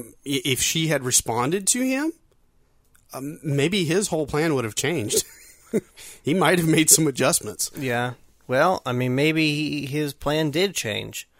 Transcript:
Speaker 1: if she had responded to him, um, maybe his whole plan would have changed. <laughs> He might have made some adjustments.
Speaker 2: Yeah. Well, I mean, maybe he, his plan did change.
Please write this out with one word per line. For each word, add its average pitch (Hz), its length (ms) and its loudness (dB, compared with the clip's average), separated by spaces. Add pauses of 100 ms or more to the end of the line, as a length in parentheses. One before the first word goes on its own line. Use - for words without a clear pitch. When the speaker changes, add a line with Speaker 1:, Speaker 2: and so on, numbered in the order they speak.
(260)
Speaker 1:
if 135 360 -2
she 160 260 0
had 143 160 0
responded 127 640 0
to 247 140 2
him, 269 300 0 (1000)
um, 139 300 -10
maybe 151 420 0
his 180 240 0
whole 156 180 -2
plan 156 280 0
would 123 100 0
have 107 100 -6
changed. 131 540 0
<laughs> - 40 -20 (920)
He 139 100 2
might 180 260 4
have 165 80 2
made 160 220 4
some 160 180 4
adjustments. 131 680 0
Speaker 2:
Yeah. 123 360 -2 (340)
Well, 151 380 2
I 123 80 -2
mean, 127 220 0
maybe 156 380 2
he, 147 320 -4
his 143 280 -4
plan 151 360 -2
did 175 240 0
change. 107 540 -6 (120)